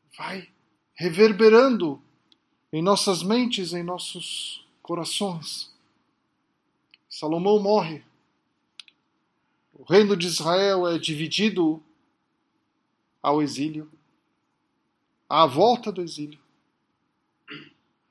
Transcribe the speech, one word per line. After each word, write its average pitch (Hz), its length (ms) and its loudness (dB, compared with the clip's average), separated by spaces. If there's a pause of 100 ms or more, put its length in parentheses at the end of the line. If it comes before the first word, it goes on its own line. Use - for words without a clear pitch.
(160)
vai 180 320 -12 (460)
reverberando 208 1040 4 (720)
em 156 100 -2
nossas 185 400 2
mentes, 208 500 -2
em 175 100 -6
nossos - 800 -12 (160)
corações. 170 960 -8 (1300)
Salomão 170 500 0
morre. 196 460 0 (1700)
O - 120 -20
reino 202 300 6
de 175 120 -2
Israel 180 600 0
é 170 120 -2
dividido 160 840 -2 (1400)
ao 147 180 2
exílio, 151 500 -6 (1400)
à 160 200 4
volta 214 440 2
do 185 120 -8
exílio. 151 360 -14 (1700)